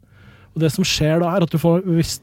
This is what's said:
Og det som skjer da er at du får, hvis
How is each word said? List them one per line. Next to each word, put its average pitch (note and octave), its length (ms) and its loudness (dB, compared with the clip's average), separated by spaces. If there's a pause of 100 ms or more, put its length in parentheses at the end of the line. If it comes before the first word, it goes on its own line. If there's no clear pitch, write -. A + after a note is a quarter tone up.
(480)
Og D#3+ 160 -4
det D#3 100 2
som F#3+ 100 -2
skjer D#3 380 0
da F3 100 0
er F#3 140 2
at - 80 -8
du D#3+ 80 0
får, E3+ 240 2
hvis E3 380 -2